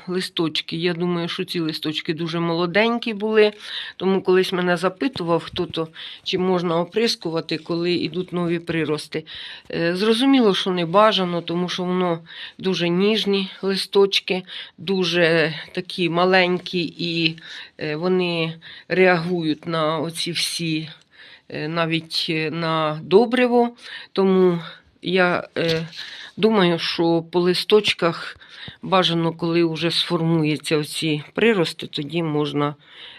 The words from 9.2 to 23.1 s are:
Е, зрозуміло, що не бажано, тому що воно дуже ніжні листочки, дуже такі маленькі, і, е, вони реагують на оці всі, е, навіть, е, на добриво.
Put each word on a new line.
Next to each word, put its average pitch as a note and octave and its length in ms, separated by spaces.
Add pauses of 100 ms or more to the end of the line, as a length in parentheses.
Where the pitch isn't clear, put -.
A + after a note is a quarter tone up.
Е, E3+ 240
зрозуміло, A3+ 600
що F#3+ 160
не F3+ 140
бажано, F3+ 560
тому E3+ 280
що F3+ 140
воно F3+ 360 (380)
дуже F3 320
ніжні G3 600 (120)
листочки, G3 840 (340)
дуже E3 760 (180)
такі F3+ 380
маленькі, F3+ 880
і, E3 380 (420)
е, D3+ 180
вони E3+ 580 (340)
реагують F3 800
на D#3+ 300
оці E3 340
всі, D#3+ 580 (600)
е, D3+ 180
навіть, E3 600
е, D#3 220
на D#3+ 520
добриво. A#3+ 680 (420)